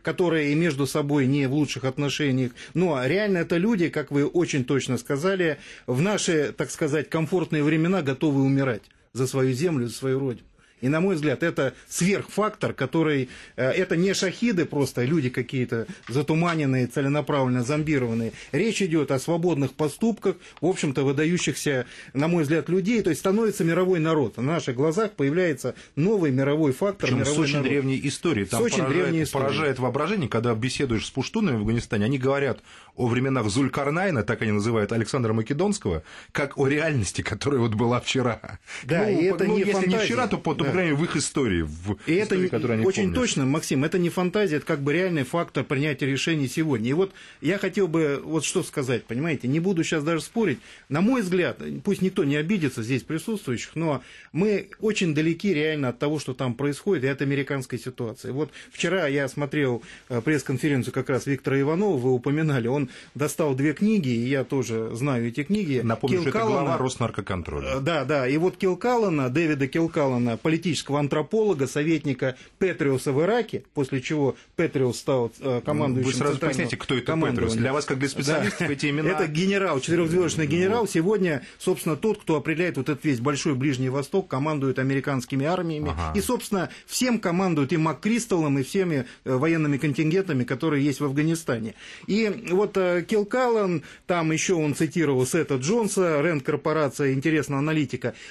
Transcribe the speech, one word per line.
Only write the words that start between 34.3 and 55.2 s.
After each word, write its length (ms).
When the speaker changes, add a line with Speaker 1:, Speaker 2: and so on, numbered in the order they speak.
Speaker 2:
они 120
называют 400
Александра 420
Македонского, 680
как 240
о 120
реальности, 520
которая 400
вот 140
была 260
вчера. 580
Speaker 1:
Да, 180
Speaker 2:
Ну, 180
Speaker 1:
и 80
Speaker 2:
по-, 60
Speaker 1:
это 100
Speaker 2:
ну, 80
Speaker 1:
не 60
Speaker 2:
если 140
не 100
Speaker 1:
фантазия. 240
Speaker 2:
вчера, 200
то, 120
по, 160
то, 100
по 60
Speaker 1:
Да. 40
Speaker 2:
крайней 180
мере, 100
в 20
их 120
истории, 460
в 340
Speaker 1:
И 80
это 80
Speaker 2:
истории, 200
Speaker 1:
не, 60
Speaker 2:
которую 280
они 100
Speaker 1:
очень 160
Speaker 2:
помнят. 160
Speaker 1:
точно, 260
Максим, 380
это 160
не 100
фантазия, 500
это 80
как 160
бы 100
реальный 320
фактор 400
принятия 420
решений 400
сегодня. 440
И 20
вот 200
я 180
хотел 300
бы 340
вот 220
что 180
сказать, 420
понимаете, 440
не 100
буду 240
сейчас 220
даже 180
спорить. 380
На 120
мой 220
взгляд, 380
пусть 200
никто 200
не 140
обидится 480
здесь 180
присутствующих, 720
но 280
мы 360
очень 340
далеки 400